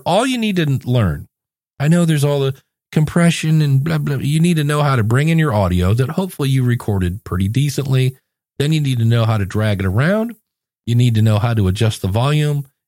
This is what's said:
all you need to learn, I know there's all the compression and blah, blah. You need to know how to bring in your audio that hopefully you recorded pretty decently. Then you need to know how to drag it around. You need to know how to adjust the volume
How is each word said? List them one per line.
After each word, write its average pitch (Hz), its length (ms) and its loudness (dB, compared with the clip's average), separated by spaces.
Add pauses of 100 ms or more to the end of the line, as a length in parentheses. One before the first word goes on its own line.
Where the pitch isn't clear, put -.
all 208 200 2
you 254 120 -2
need 214 180 -2
to 165 100 0 (180)
learn, 98 420 0 (520)
I 143 100 0
know 175 160 4
there's 156 200 0
all 143 160 0
the 135 140 -2 (380)
compression 160 720 2
and 139 220 2
blah, 160 140 -2
blah. 143 180 -4
You 143 240 -2
need 175 160 2
to 151 80 -2
know 147 180 0
how 139 140 2
to 110 80 0
bring 127 240 0
in 165 100 2
your 156 160 0
audio 90 400 2
that 127 160 0
hopefully 175 380 -4
you 135 160 2
recorded 101 600 -2
pretty 95 240 -2
decently. 131 680 -2 (420)
Then 147 140 0
you 156 80 0
need 131 180 -2
to 113 80 0
know 117 180 2
how 110 140 0
to 98 80 -2
drag 104 340 -2
it 98 60 -2
around. 208 480 0 (520)
You 117 80 -2
need 120 200 4
to 110 80 2
know 107 160 2
how 117 160 -2
to 101 140 2
adjust 104 340 -2
the 98 60 -2
volume 143 580 -2 (220)